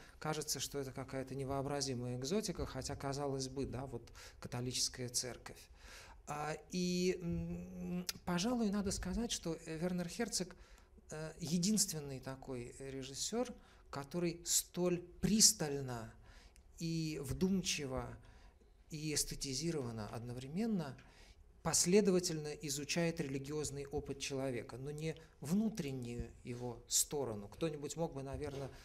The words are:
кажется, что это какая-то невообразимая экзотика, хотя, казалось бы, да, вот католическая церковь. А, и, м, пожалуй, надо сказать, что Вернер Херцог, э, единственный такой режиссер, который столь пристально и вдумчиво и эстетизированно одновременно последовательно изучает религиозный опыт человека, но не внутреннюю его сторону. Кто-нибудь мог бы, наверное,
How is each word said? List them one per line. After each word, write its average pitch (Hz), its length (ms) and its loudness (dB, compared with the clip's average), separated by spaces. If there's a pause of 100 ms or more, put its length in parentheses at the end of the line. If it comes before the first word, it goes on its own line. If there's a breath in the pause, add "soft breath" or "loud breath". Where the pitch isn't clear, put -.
(200 loud breath)
кажется, 151 400 0
что - 180 -4
это 131 140 -2
какая-то 131 420 -4
невообразимая 135 800 0
экзотика, 160 480 0
хотя, 135 300 -4
казалось 139 540 0
бы, 131 180 -2
да, 120 200 -4
вот 120 240 -8 (300 loud breath)
католическая 123 680 0
церковь. - 500 -4 (680 loud breath)
А, 151 280 -2 (140)
и, 180 500 2
м, 175 880 -4 (180)
пожалуй, 208 460 4
надо 196 220 2
сказать, 190 400 0
что 160 340 0
Вернер 175 420 0
Херцог, 190 460 -2 (560 loud breath)
э, 156 300 -6
единственный 160 800 2
такой 131 580 -6
режиссер, 135 760 -2 (380 loud breath)
который 170 540 0
столь - 540 4 (220)
пристально 143 920 6 (680 loud breath)
и 160 420 0
вдумчиво 131 920 0 (760 soft breath)
и 151 240 -2
эстетизированно 135 920 -2
одновременно 139 880 -2 (640 loud breath)
последовательно 175 840 6
изучает 151 720 0
религиозный 139 680 -2
опыт 139 340 -4
человека, 131 560 -2
но 135 140 -6
не 151 260 -2 (240 loud breath)
внутреннюю 131 920 0 (140)
его 120 440 -4
сторону. 113 600 0
Кто-нибудь 147 480 -4
мог 160 160 0
бы, 135 100 -6
наверное, 139 480 -6 (140 loud breath)